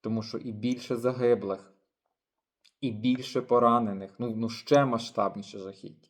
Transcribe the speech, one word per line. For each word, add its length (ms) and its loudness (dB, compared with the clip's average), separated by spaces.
Тому 220 -2
що 160 -8
і 140 -8
більше 440 -2
загиблих, 760 0
і 100 -4
більше 520 -2
поранених, 760 2
ну, 180 -4
ну 120 -2
ще 360 4
масштабніше 760 -4
жахіття. 520 -16